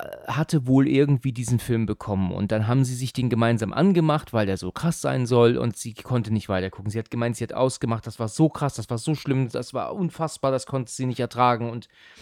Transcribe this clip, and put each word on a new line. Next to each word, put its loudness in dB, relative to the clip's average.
hatte 0
wohl 6
irgendwie 4
diesen 0
Film 0
bekommen -2
und -2
dann 0
haben 4
sie -4
sich -6
den -2
gemeinsam 0
angemacht, 2
weil 2
der -2
so -6
krass -2
sein 0
soll 6
und -2
sie -10
konnte -2
nicht -2
weiter 0
gucken. -8
Sie -4
hat -8
gemeint, -2
sie -6
hat -8
ausgemacht, -2
das -8
war -2
so 2
krass, -4
das -8
war -2
so -2
schlimm, 0
das -8
war -6
unfassbar, -4
das -2
konnte -6
sie -4
nicht -4
ertragen 2
und, -10